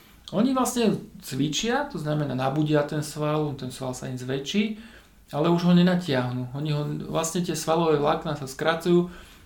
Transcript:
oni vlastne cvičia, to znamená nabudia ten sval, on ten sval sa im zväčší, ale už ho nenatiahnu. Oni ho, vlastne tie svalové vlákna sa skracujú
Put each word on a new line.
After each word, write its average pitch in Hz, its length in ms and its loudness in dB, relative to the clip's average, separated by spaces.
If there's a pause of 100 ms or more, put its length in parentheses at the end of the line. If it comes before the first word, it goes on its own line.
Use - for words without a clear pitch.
(360)
oni 254 160 2
vlastne 233 480 2 (240)
cvičia, 220 640 -2
to - 80 -10
znamená 151 400 -2
nabudia 147 480 2
ten 151 160 -4
sval, 151 480 -2
on 135 80 -6
ten 127 160 -8
sval 127 240 -8
sa 135 160 -8
im 123 80 -6
zväčší, 139 560 -2 (560)
ale 151 160 2
už 175 160 4
ho 175 80 6
nenatiahnu. 131 800 2
Oni 147 240 -2
ho, 147 80 -2 (240)
vlastne 165 320 -2
tie 170 160 -2
svalové 160 400 2
vlákna 151 400 0
sa - 80 -10
skracujú 170 640 2 (380)